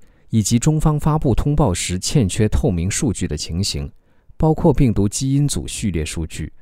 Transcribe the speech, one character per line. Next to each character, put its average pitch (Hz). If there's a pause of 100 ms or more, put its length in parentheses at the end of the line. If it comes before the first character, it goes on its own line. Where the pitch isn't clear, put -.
(300)
以 113
及 120
中 156
方 151
发 156
布 123
通 147
报 135
时 87
欠 117
缺 110
透 120
明 87
数 127
据 90
的 78
情 80
形， 71 (460)
包 160
括 160
病 123
毒 101
基 135
因 139
组 73
序 -
列 80
数 82
据。 -